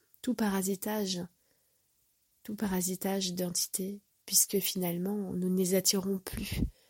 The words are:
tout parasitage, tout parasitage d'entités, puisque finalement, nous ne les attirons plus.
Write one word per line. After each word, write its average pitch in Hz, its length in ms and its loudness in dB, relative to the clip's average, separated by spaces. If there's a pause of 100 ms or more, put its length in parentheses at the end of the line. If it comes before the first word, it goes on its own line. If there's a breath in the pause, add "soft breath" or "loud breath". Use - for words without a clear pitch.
(220 soft breath)
tout 247 120 -2
parasitage, 196 880 0 (1200)
tout 208 140 -8
parasitage 185 800 -2
d'entités, 185 640 -4 (240)
puisque - 340 4
finalement, 185 720 -2
nous 185 160 0
ne 185 100 4
les 185 160 4
attirons 190 460 4
plus. - 400 -4 (300 soft breath)